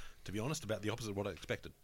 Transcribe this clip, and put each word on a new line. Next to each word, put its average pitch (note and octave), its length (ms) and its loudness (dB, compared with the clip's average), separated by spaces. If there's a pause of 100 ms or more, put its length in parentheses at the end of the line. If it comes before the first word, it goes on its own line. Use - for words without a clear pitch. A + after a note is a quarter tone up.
(260)
to F#2 80 -2
be G#2 60 2
honest, C3+ 260 0
about G2+ 160 2
the G#2+ 80 2
opposite G#2+ 220 2
of F#2+ 60 -2
what G2+ 80 4
I G2+ 40 2
expected. F2+ 420 -2 (120)